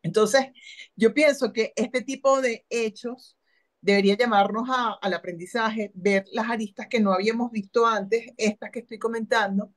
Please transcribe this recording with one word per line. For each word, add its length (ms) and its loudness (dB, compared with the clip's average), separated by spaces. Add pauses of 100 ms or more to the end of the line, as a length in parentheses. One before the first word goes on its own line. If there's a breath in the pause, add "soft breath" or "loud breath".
Entonces, 460 2 (480 loud breath)
yo 180 4
pienso 400 2
que 220 -2
este 260 -2
tipo 400 0
de 280 -4
hechos 680 -6 (440)
debería 360 4
llamarnos 540 2
a, 280 -2
al 140 -2
aprendizaje, 800 -4
ver 380 0
las 180 -4
aristas 380 -6
que 120 -2
no 140 4
habíamos 380 0
visto 340 0
antes, 520 -2
estas 340 -2
que 80 -10
estoy 180 -14
comentando 800 -2